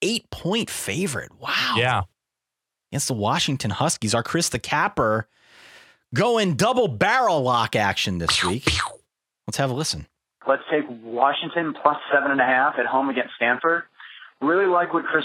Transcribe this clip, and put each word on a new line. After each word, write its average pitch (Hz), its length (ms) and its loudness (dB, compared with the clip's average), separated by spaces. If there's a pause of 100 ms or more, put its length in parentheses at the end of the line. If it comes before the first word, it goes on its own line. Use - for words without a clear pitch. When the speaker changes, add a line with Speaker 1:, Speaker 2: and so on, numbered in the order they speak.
Speaker 1:
eight-point 208 680 -4
favorite. 135 600 -6 (100)
Wow. - 360 -4
Speaker 2:
Yeah. 117 260 2 (880)
Speaker 1:
Against - 180 -4
the 135 60 0
Washington 123 560 0
Huskies. 113 440 -2
Our 117 80 2
Chris - 260 -2
the 120 100 -4
Capper 123 680 0 (880)
going 202 400 2
double 226 340 2
barrel 185 540 2
lock 120 320 2
action 98 440 0
this - 260 0
week. 98 240 -2 (760)
Let's - 100 -8
have 139 140 0
a 123 40 -2
listen. 127 320 -6 (400)
Speaker 3:
Let's 135 240 2
take 151 140 0 (180)
Washington 143 760 -2
plus 147 160 4 (160)
seven 143 180 2
and 139 100 2
a 127 40 6
half 131 340 2
at 120 80 0
home 135 220 0
against 123 280 -2
Stanford. 127 480 0 (560)
Really 175 260 2
like 175 260 2
what 170 120 0
Chris 156 200 0